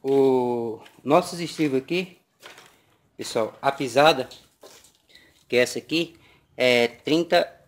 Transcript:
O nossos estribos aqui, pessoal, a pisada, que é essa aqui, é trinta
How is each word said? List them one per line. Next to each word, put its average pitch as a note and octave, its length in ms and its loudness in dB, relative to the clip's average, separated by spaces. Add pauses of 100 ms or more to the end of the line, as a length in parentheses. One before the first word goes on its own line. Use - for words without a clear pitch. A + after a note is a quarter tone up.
O B2+ 800 0 (220)
nossos E3+ 380 0
estribos D3+ 380 -4
aqui, F3+ 400 -8 (960)
pessoal, A2+ 440 -6
a C#3 120 -2
pisada, C3+ 560 2 (1200)
que B2 80 -2
é - 20 4
essa B2 200 0
aqui, E3 400 -6 (380)
é B2 320 2
trinta E3 640 -2 (160)